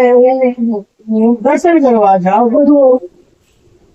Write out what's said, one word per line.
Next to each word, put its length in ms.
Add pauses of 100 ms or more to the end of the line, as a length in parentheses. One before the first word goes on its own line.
(260)
એને 220 (920)
દર્શન 380
કરવા 380
જાઓ, 320
બધું 500 (960)